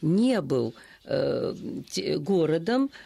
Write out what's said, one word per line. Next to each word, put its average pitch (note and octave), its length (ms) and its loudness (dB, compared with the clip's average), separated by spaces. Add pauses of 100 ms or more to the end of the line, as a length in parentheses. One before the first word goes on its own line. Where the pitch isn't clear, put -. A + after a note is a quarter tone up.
не G#3+ 380 4
был, B2+ 340 0 (360)
э, - 440 0 (360)
те-, - 280 -2
городом, E3+ 720 0 (160)